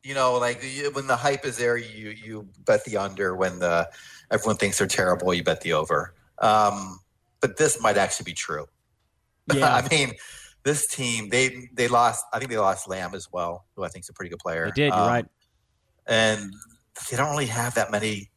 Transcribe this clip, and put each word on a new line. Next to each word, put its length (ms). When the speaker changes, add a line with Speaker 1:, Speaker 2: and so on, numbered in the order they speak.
Speaker 1:
You 100
know, 220
like, 280
you, 280
when 160
the 80
hype 280
is 140
there, 180
you, 360
you 360
bet 180
the 120
under. 380
When 220
the, 320
everyone 280
thinks 200
they're 80
terrible, 480
you 100
bet 180
the 120
over. 400
Um, 640
but 160
this 240
might 160
actually 280
be 80
true. 340
<laughs> 480
Speaker 2:
Yeah. 200
Speaker 1:
I 140
mean, 240
this 220
team, 440
they, 440
they 140
lost, 440
I 60
think 140
they 80
lost 280
Lamb 280
as 160
well, 340
who 80
I 60
think 160
is 40
a 40
pretty 160
good 100
player. 260
Speaker 2:
They 60
did, 60
you're 100
Speaker 1:
Um, 100
Speaker 2:
right. 160
Speaker 1:
and 480
they 80
don't 140
really 160
have 260
that 160
many 480